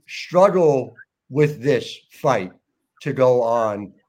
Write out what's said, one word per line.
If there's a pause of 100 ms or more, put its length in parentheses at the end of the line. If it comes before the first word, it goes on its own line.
struggle (360)
with
this (140)
fight (500)
to
go
on, (180)